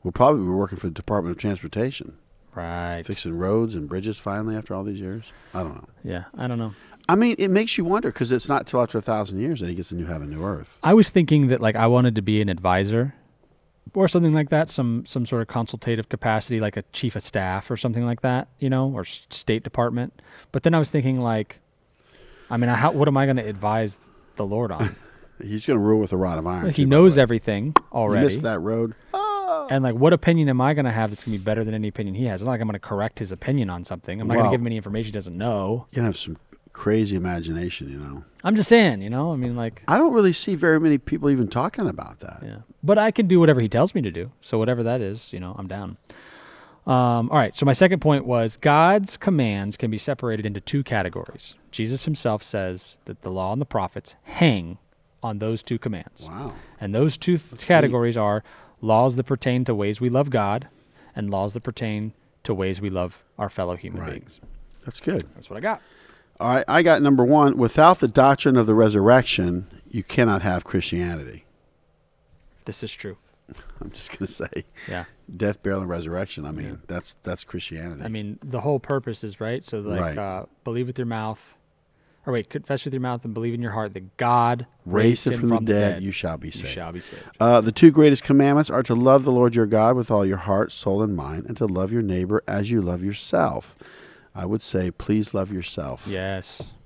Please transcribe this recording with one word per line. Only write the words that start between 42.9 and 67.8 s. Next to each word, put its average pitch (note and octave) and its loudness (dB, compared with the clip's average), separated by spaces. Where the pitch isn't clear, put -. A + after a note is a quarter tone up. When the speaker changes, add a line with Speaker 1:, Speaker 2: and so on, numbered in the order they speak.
Speaker 2:
I G#3+ 4
can G#3+ 2
do F3+ 6
whatever D3+ 8
he A2 2
tells C#3 2
me D#3 0
to G2+ -2
do. F2 -8
So - -2
whatever A#2+ 0
that A#2+ -2
is, G#2 -8
you F#2+ -10
know, F2+ -10
I'm F#2+ -12
down. F#2+ -10
Um, B2 2
all D3+ 4
right. A2 0
So - 0
my C#3 4
second F3+ 4
point C#3 2
was A#2 0
God's E3+ 4
commands G#2+ 0
can A#2 -4
be G#2+ -4
separated A2+ -4
into G2+ -6
two C#3 -4
categories. F2+ -6
Jesus A#2 -4
himself B2 -2
says F#2 -8
that - -16
the - -10
law F#2 -4
and B2+ -4
the - -4
prophets - -6
hang G2 -2
on A2 -8
those A2 -4
two A#2 -6
commands. - -10
Speaker 1:
Wow. G#2 -14
Speaker 2:
And G2+ -6
those C#3+ 2
two F3 0
th- - -10
Speaker 1:
That's A#2+ -18
neat. - -12
Speaker 2:
categories B2 4
are G#2 0
laws A#2 4
that B2+ -2
pertain B2+ -2
to A#2+ -2
ways G2+ -2
we B2 0
love B2+ 0
God A2 -2
and G2+ -6
laws G2+ -2
that A#2 -8
pertain A2 -6
to A#2+ -4
ways F#2+ -2
we G2+ -4
love F2+ -6
our G2+ -4
fellow F2+ -6
human F2+ -12
Speaker 1:
Right. E2 -10
Speaker 2:
beings. - -18
Speaker 1:
That's - -12
good. - -4
Speaker 2:
That's - -20
what - -16
I A2+ -14
got. G#3 -6
Speaker 1:
All B2 -2
right, - 0
I E3 4
got D#3+ 6
number C#3 6
one. C#3+ 6
Without D3+ 6